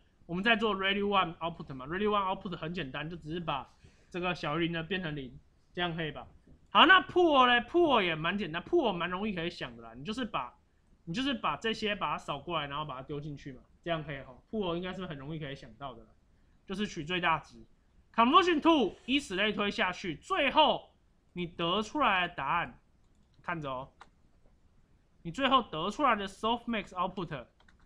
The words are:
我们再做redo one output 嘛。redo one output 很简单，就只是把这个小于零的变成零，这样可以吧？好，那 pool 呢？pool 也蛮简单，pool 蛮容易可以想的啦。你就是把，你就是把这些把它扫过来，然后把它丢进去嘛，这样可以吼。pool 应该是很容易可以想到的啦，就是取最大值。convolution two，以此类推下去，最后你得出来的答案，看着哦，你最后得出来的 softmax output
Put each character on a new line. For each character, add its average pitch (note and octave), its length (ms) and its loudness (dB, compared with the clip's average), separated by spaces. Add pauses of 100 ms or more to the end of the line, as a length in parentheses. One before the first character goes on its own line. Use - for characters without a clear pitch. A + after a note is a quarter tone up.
(260)
我 E3+ 80 -8
们 F#3 80 -2
再 A3+ 140 4
做 G#3 200 2
redo G3 340 0
one F3+ 260 2
output E3 400 -8
嘛。 C3 100 -10
redo F#3 220 -2
one G#3 160 2
output F#3+ 320 -4
很 D#3+ 180 -8
简 D#3+ 160 -6
单， C#3+ 180 -8
就 F3 100 -8
只 D3+ 140 -12
是 F3+ 100 -6
把 D3 280 -6 (400)
这 F3+ 100 -8
个 F3+ 140 -2
小 D#3 240 -4
于 E3+ 60 0
零 E3 100 -2
的 E3 80 -4
变 F#3 220 -6
成 D3+ 100 -6
零， C3+ 240 -10 (360)
这 F3+ 80 -4
样 E3+ 120 -2
可 E3+ 100 -4
以 D3 80 -6
吧？ B2 140 -12 (440)
好， A3+ 160 8
那 F#4 160 8
pool D4+ 440 4
呢？ A#3+ 220 4
pool D4+ 340 4
也 E3+ 140 0
蛮 E3 200 -2
简 G3 140 -4
单， E3+ 140 -6
pool D4 300 2
蛮 E3+ 160 -2
容 F#3+ 180 -4
易 G3 80 -4
可 E3+ 100 -4
以 F3 40 -2
想 C3+ 260 -10
的 A#2 80 -18
啦。 A2+ 100 -16
你 B2+ 120 -14
就 G#3+ 80 -6
是 B3 120 -4
把， C3 320 -6 (460)
你 E3+ 100 -8
就 A#3+ 80 -4
是 C4+ 120 0
把 E3 240 -2
这 A3+ 160 -2
些 G#3 200 -2
把 E3 200 -2
它 F3 40 -4
扫 D3 220 -6
过 E3 200 -4
来， D3 80 -4
然 C#3+ 120 -6
后 D3+ 60 -4
把 C3+ 100 -8
它 C3+ 80 -10
丢 C#3+ 160 -8
进 D3 180 -10
去 C#3 140 -14
嘛， B2 100 -16 (220)
这 F3 80 -4
样 D#3+ 100 -2
可 C#3+ 120 -10
以 C3 80 -10
吼。 B2+ 280 -20
pool F#3 280 -2
应 F3 40 -4
该 F#3 120 -6
是 F#3 120 -8
很 D#3+ 100 -10
容 C#3 200 -10
易 - 20 -6
可 D3 140 -8
以 C#3 40 -10
想 B2+ 180 -18
到 C3+ 200 -12
的 A2+ 100 -18
啦， - 60 -20 (560)
就 G3 80 -8
是 G3+ 140 -2
取 D#3 160 -8
最 F3 160 -2
大 E3 180 2
值。 A#2 260 -12 (520)
convolution D#4+ 440 6
two， D4 360 4 (100)
以 C4+ 140 2
此 F#3+ 160 -8
类 G#3 160 2
推 G3+ 180 0
下 G3 220 0
去， F3 240 -6
最 D4+ 340 0
后 C4 400 4 (440)
你 F3 120 -4
得 F3 360 0
出 D4 180 -4
来 F#3+ 280 4
的 E3+ 60 -8
答 C3+ 140 -6
案， D3+ 320 -2 (640)
看 E3 200 -6
着 C#3 80 -6
哦， C3 200 -8 (1300)
你 E3+ 100 -10
最 C4+ 160 -2
后 B3+ 140 4
得 E3 300 -4
出 D4+ 120 -4
来 A#3+ 120 6
的 G3 120 -6
softmax A3+ 600 -4
output F3+ 580 -6 (400)